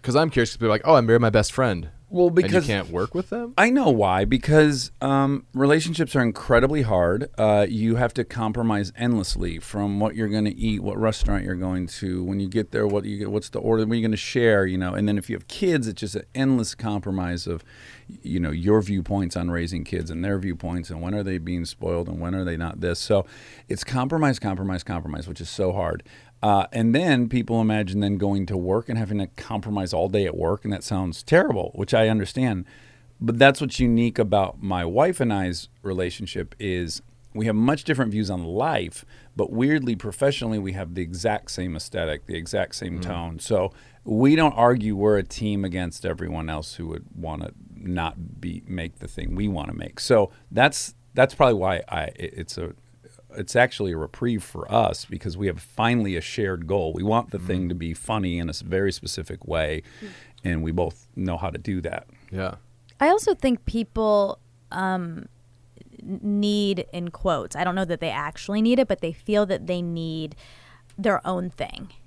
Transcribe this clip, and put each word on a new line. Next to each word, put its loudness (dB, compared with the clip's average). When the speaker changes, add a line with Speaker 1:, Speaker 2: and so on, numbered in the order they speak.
Speaker 1:
'Cause 0
I'm 4
curious, 2
'cause -12
people 0
are 6
like, 4
"Oh, 10
I 8
married 6
my 6
best 4
friend." 0
Speaker 2:
Well, 6
Speaker 1:
And 4
you 6
Speaker 2:
because 2
Speaker 1:
can't -2
work -2
with -4
them? -6
Speaker 2:
I 6
know 4
why, 4
because, 4
um, 2
relationships 2
are 4
incredibly 4
hard. 2
Uh, 6
you 2
have 0
to 0
compromise 0
endlessly 0
from -2
what 0
you're -2
gonna 0
eat, -2
what -4
restaurant 2
you're -4
going -2
to, -4
when -2
you -2
get 0
there, 0
what 0
you -6
get, -4
what's -4
the -8
order, 2
what 0
are 2
you 0
gonna 2
share, 4
you -2
know? -2
And 0
then 2
if -6
you -4
have -10
kids, 0
it's -8
just -8
an -8
endless 0
compromise -4
of, -6
you -4
know, 0
your 4
viewpoints -2
on -2
raising -4
kids -6
and -6
their -2
viewpoints -6
and -8
when -4
are -2
they -2
being -4
spoiled -4
and -8
when -4
are -2
they -4
not -6
this. -2
So 2
it's -6
compromise, 0
compromise, -4
compromise, -6
which -12
is -10
so 0
hard. -2
Uh, 4
and 4
then 4
people 0
imagine 0
then 0
going 0
to -4
work 0
and -2
having -2
to -2
compromise -4
all 0
day 2
at -2
work, 0
and -2
that -6
sounds -4
terrible, 2
which -2
I 6
understand. 0
But 0
that's 8
what's -4
unique 4
about 2
my -2
wife 2
and 2
I's -2
relationship -4
is -4
we -2
have 2
much 2
different 0
views -2
on -4
life, -4
but -2
weirdly, 0
professionally, -2
we -4
have -8
the -4
exact -4
same -6
aesthetic, -4
the -8
exact -4
same -6
Speaker 1:
Mm. -6
Speaker 2:
tone. -6
So 0
we 6
don't 4
argue. 2
We're 4
a -2
team -4
against -6
everyone -6
else -8
who -10
would -10
wanna -8
not -6
be, -10
make -10
the -14
thing -6
we -2
wanna -6
make. -10
So 4
that's, 2
that's 4
probably 4
why 0
I, -4
it, -10
it's -10
a, -8
it's -6
actually 4
a -4
reprieve -2
for -10
us 2
because -8
we -2
have -2
finally 0
a -2
shared -4
goal. 0
We -4
want 0
the -6
Speaker 1:
Mm. -10
Speaker 2:
thing -2
to -4
be -6
funny -4
in -4
a -6
s-, -10
very 0
specific -10
way, -2
Speaker 3:
Mm. -14
Speaker 2:
and 0
we -2
both -4
know -4
how -4
to -8
do -4
that. -8
Speaker 1:
Yeah. -6
Speaker 4:
I 4
also 2
think 0
people, 0
um, -4
n-, -10
need, 0
in -8
quotes, -4
I -2
don't 0
know 0
that -4
they -4
actually -4
need 4
it, 4
but -2
they -4
feel 2
that -4
they -4
need -6
their 0
own -4
thing. -10